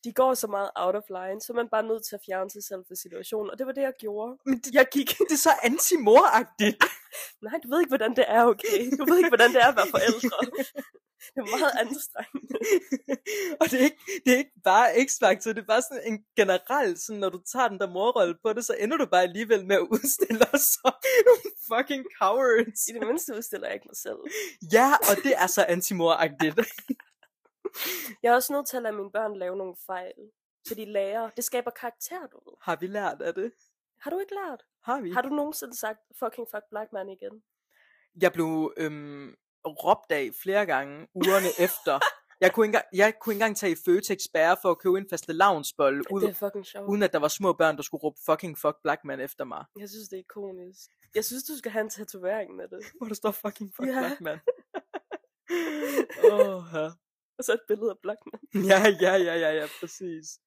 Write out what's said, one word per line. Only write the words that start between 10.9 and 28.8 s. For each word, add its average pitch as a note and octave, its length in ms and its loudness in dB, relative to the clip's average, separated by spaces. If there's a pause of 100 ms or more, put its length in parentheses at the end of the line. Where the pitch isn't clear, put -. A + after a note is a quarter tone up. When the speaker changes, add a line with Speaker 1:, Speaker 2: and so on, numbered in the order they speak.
Speaker 1:
Det C4+ 80 -4
er G#3 160 -4
meget C#4+ 140 2 (120)
anstrengende. - 680 -10 (500)
Speaker 2:
<laughs> F#4 560 -4
Og E4 100 4
det B3+ 80 0
er B3+ 40 6
ikke, D4+ 180 2 (240)
det B3 80 6
er B3 40 4
ikke - 260 -6
bare G#3 280 6 (140)
X-Factor, G#3 480 2
det G3+ 80 -6
er F#3+ 120 -14
bare B3 80 4
sådan B3 300 -10
en G#3+ 140 -10 (100)
generel, G3 640 2
sådan, G#3+ 200 -10
når G3 100 0
du F3+ 120 -10 (100)
tager B3 160 0
den G3 120 -4
der G3 100 -2
morrolle F#3+ 540 0
på A3 100 0
det, A#3 120 -4
så - 140 -2
ender A#3 180 0
du C#4+ 80 2
bare F3+ 180 4
alligevel G3 420 0
med G3 100 2
at E3+ 200 2
udstille A3+ 580 2
os C#4+ 80 4
som - 320 2 (340)
nogle A#4+ 140 8 (300)
fucking C4+ 340 -2 (160)
cowards. A#3 680 2
Speaker 1:
I - 40 -10
det A3 140 -6
mindste C4+ 300 -4
udstiller A3 300 -10
jeg - 80 -6
ikke G3+ 140 -16
mig - 80 -16
selv. - 200 -10 (560)
Speaker 2:
Ja, B3 160 8 (200)
og G3+ 140 6
det C#4 140 2
er F3+ 100 2
så F3+ 220 2
anti-moragtigt. E3 880 0
<laughs> - 1600 -10
Speaker 1:
Jeg A#3+ 80 4
er A#3+ 40 8
også B3+ 180 0
nødt C#4+ 140 -2
til C4 100 -6
at A#3+ 60 -6